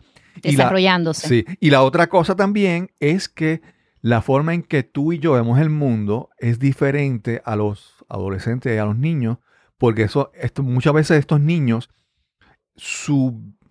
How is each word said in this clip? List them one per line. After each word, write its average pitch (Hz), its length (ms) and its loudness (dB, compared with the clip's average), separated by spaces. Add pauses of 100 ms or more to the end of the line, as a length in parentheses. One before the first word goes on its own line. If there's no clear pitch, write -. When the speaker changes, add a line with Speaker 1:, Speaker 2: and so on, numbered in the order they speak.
(380)
Speaker 1:
Y 160 160 -2
la 135 100 4
Speaker 2:
Desarrollándose. 175 640 0
Speaker 1:
Sí. 120 180 2 (140)
Y 156 120 2
la 131 120 6
otra 165 240 2
cosa 180 280 0
también 196 540 0 (100)
es 160 300 0
que 156 320 -4 (400)
la 117 200 0
forma 147 320 0
en 170 100 -4
que 135 200 -2
tú 151 300 -4
y 170 60 -6
yo 151 140 2
vemos 120 260 2
el 156 100 2
mundo 120 600 -2 (100)
es 117 200 -2
diferente 135 840 -2
a 113 100 -4
los 104 400 -4 (140)
adolescentes 104 680 -4
y - 20 -2
a 107 80 -2
los 104 120 -2
niños, 131 400 -2 (400)
porque 113 260 2
eso, 131 320 -2
esto, - 280 -6
muchas 131 300 0
veces 156 260 2
estos 147 220 0
niños, 143 480 0 (840)
su, 131 680 -4 (300)